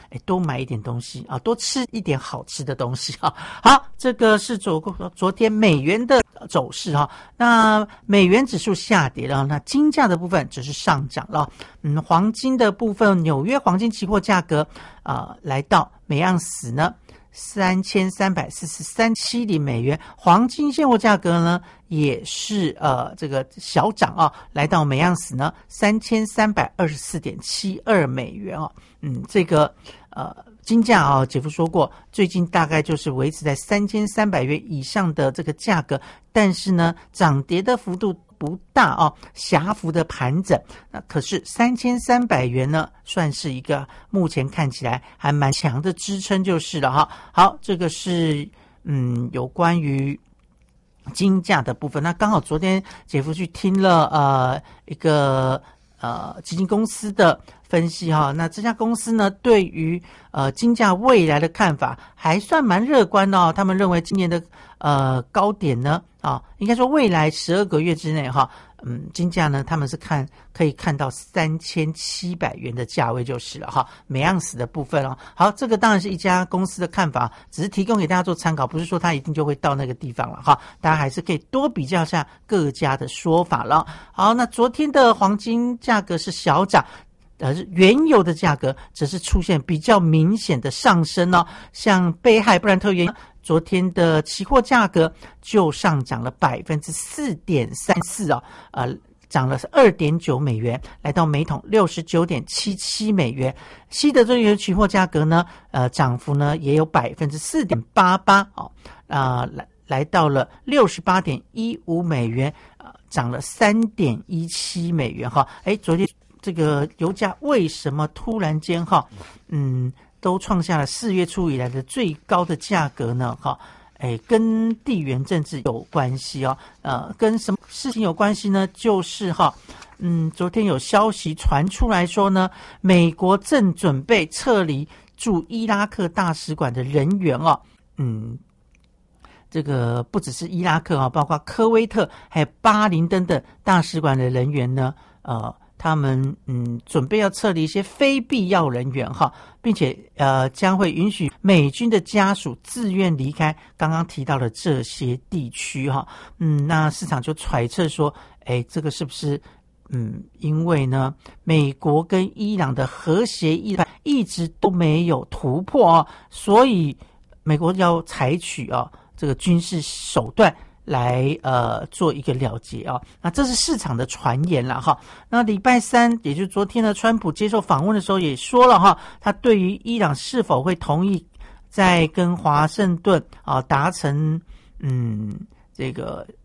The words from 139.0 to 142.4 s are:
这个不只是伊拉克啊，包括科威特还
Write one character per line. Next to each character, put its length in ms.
这 140
个 400
不 160
只 100
是 200
伊 120
拉 160
克 220
啊， 80
包 160
括 220
科 240
威 180
特 220
还 140